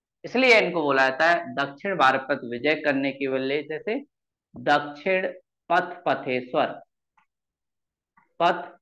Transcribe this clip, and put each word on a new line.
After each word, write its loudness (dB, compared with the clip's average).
इसलिए 4
इनको 0
बोला 4
जाता 2
है 0
दक्षिण -4
भारत 4
पर -2
विजय -2
करने -2
की -6
वजह -2
से -6
दक्षिण 0
पथ 0
पथेश्वर। -2
पथ 0